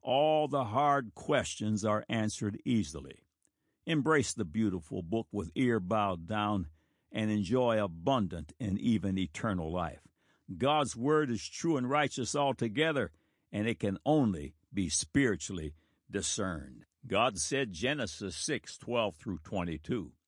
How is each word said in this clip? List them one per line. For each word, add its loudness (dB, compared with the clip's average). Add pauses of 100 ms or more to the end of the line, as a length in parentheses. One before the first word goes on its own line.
all 4
the 2
hard 2
questions 0
are 2
answered -2
easily. -2 (600)
Embrace 2
the -4
beautiful -2
book -2
with -4
ear 2
bowed 0
down 0 (440)
and 0
enjoy 2
abundant -2
and -2
even 2
eternal -2
life. -4 (560)
God's 0
Word 2
is -4
true -2
and -2
righteous 0
altogether, 0 (400)
and 0
it -2
can -2
only 2 (180)
be 0
spiritually 0 (360)
discerned. -4 (220)
God 2
said, -2
Genesis -4
six -6
twelve -2
through -8
twenty-two -4 (160)